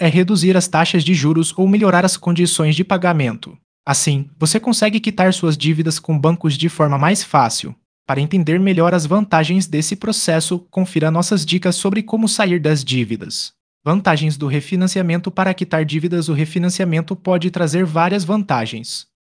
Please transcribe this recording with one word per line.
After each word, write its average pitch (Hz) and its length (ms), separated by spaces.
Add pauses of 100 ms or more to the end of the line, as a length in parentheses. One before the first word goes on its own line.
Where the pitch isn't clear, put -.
é 170 80
reduzir 185 480
as 180 100
taxas 165 380
de 170 80
juros 160 420
ou 190 140
melhorar 196 340
as 185 140
condições 165 580
de 165 80
pagamento. 165 720 (300)
Assim, 139 540
você 160 200
consegue 226 420
quitar 185 340
suas 165 200
dívidas 156 440
com 160 200
bancos 156 380
de 160 140
forma 147 260
mais 160 260
fácil. - 520 (320)
Para 135 160
entender 160 360
melhor 185 360
as 165 100
vantagens 175 600
desse 156 300
processo, 175 640 (100)
confira 170 400
nossas 175 340
dicas 175 320
sobre 196 260
como 220 240
sair 196 320
das 151 240
dívidas. 113 680 (340)
Vantagens 156 520
do 147 80
refinanciamento. 175 840
Para 190 220
quitar 165 320
dívidas, 160 460
o - 20
refinanciamento 170 800
pode 180 360
trazer 175 340
várias 175 400
vantagens. 131 840 (260)